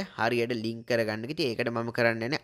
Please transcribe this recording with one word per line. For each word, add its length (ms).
හරියට 480
ලින්ක් 300
කරගන්න. 420
ඉතින් 220
ඒකට 180
මම 240
කරන්න 320
යන්නේ 180